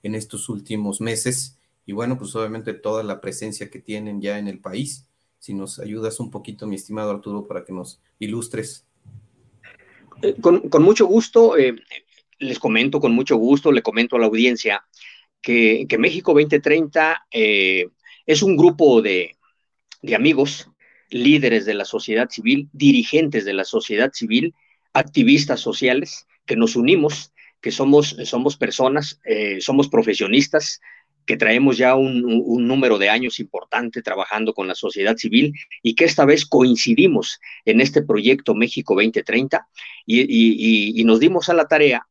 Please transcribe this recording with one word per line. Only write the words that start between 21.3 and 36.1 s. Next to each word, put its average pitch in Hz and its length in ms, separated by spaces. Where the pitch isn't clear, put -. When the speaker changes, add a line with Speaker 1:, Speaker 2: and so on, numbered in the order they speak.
Speaker 2:
de 104 100
la 98 100
sociedad 113 460
civil, 135 420
dirigentes 143 720
de 101 80
la 95 120
sociedad 110 460
civil, 120 440
activistas 139 680
sociales, - 680
que 113 80
nos 113 200
unimos, 147 560
que 113 80
somos, 143 540
somos 135 340
personas, 135 680
eh, 104 380
somos 139 260
profesionistas, 113 960
que - 120
traemos 123 380
ya 127 200
un, 131 280
un, 120 220
un 120 220
número 127 320
de 98 100
años 120 300
importante 117 640
trabajando 104 500
con 95 140
la 90 80
sociedad 104 420
civil 135 360
y 117 140
que - 100
esta 156 180